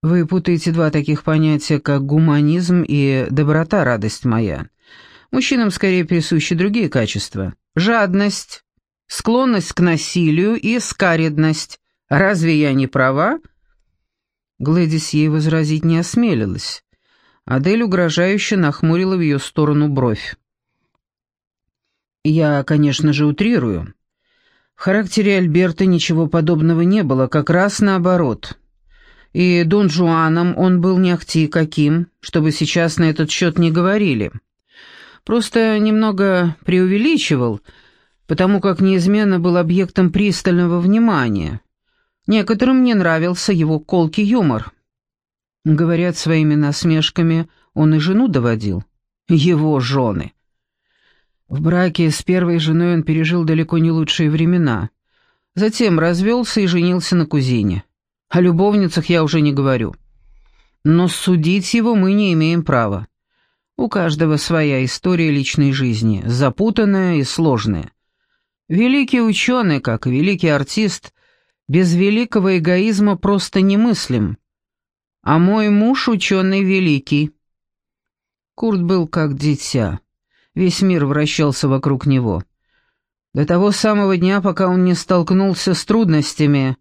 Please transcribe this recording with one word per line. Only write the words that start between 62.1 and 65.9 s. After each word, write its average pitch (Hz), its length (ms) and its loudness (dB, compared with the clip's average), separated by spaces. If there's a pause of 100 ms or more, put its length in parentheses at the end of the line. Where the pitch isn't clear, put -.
не 202 200 0
имеем 160 300 0
права. 110 440 -2 (720)
У 247 100 -2
каждого 160 480 0
своя 147 460 -2
история 165 460 -2
личной 143 420 0
жизни, 113 540 -2